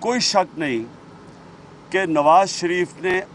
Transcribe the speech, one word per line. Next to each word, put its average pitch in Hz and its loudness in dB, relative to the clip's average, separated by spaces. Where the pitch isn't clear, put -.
कोई 240 -2
शक 185 0
नहीं 127 -4
कि 190 0
नवाज 160 4
शरीफ 175 -4
ने 185 -2